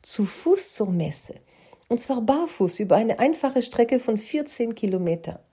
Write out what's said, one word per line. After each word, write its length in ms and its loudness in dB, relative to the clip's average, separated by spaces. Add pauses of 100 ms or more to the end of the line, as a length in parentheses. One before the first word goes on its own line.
zu 240 0
Fuß 500 2
zur 160 -2
Messe. 420 0 (560)
Und 100 2
zwar 220 0
barfuß 580 0
über 160 2
eine 240 0
einfache 420 0
Strecke 380 0
von 180 -2
vierzehn 580 -2
Kilometer. 760 -4